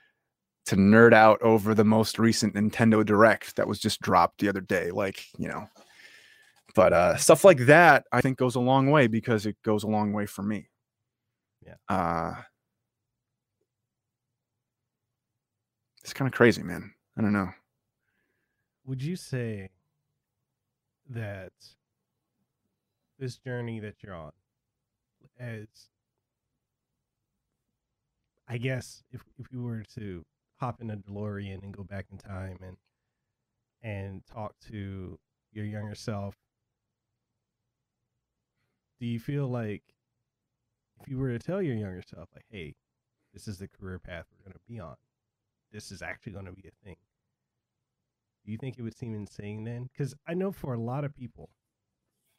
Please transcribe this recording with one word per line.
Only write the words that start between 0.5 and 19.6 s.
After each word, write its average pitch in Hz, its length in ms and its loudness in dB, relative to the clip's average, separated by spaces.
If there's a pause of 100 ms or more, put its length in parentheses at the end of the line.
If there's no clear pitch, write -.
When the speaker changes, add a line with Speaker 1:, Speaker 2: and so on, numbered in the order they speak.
Speaker 1:
to - 100 -2
nerd 110 360 8
out 110 280 8
over 110 320 4
the 107 100 4
most 110 360 2
recent 113 360 2
Nintendo 107 500 2
Direct 104 520 4
that 101 100 -2
was 107 120 -6
just - 220 -2
dropped 87 380 2
the 101 80 0
other 98 140 -2
day, 90 300 -2
like, 98 340 -6 (120)
you 82 120 -6
know. - 180 -10 (1080)
But, 90 200 6
uh, 87 240 4
stuff - 260 6
like 147 220 8
that, 147 480 8
I 120 80 4
think, 131 160 0
goes 127 180 0
a 131 60 0
long 135 300 4
way 147 160 6
because 110 380 0
it 104 180 -6
goes 107 200 0
a 104 40 -6
long 107 260 0
way 104 120 -4
for - 180 -12
me. 104 260 -6 (960)
Speaker 2:
Yeah. 85 100 -20 (140)
Speaker 1:
Uh, 85 460 -2 (3750)
it's - 100 -14
kinda 131 180 -4
crazy, 120 320 4
man. 82 300 -12 (240)
I - 40 -4
don't 104 120 2
know. 95 160 0 (1400)
Speaker 2:
Would 131 180 -8
you 170 120 -6
say 110 540 -8 (1400)